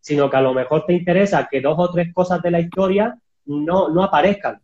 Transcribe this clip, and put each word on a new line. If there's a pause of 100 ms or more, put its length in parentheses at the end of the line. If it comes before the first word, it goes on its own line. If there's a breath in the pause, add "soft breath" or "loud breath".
sino
que
a
lo
mejor
te
interesa
que
dos
o
tres
cosas
de
la
historia (300)
no,
no
aparezcan